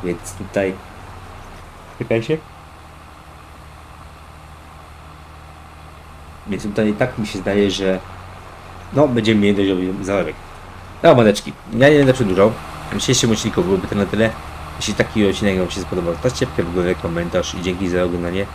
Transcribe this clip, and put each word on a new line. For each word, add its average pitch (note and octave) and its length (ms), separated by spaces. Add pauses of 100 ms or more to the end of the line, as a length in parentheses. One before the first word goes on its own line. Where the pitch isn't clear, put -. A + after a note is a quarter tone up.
Więc F2 280
tutaj, F#2+ 420 (1200)
czekajcie. A#2+ 400 (4000)
Więc G2 160
tutaj G#2 360
tak B2 200
mi A2 80
się G#2 120
zdaje, G2 320
że... F#2+ 280 (960)
No, C#3+ 160
będziemy A2 320
mieli G2+ 160
dość G2 120
dobry F#2+ 360
zarobek. F2+ 300 (680)
No, E3 120
mordeczki, G#2+ 380 (240)
ja C3 120
nie D3+ 80
będę C#3 160
przedłużał. G#2 400 (400)
W - 40
dzisiejszym B2+ 340
odcinku G#2+ 320
byłoby F#2 240
to - 80
na G2+ 120
tyle. G#2+ 240 (460)
Jeśli - 180
taki G2+ 320
odcinek F#2+ 320
wam F2+ 120
się - 100
spodobał, E2+ 340
to E2 40
stawcie B2+ 280
łapkę - 160
w E2+ 120
górę, F2+ 200
komentarz E2+ 600
i F2+ 80
dzięki F#2 260
za F2+ 160
oglądanie. F2 500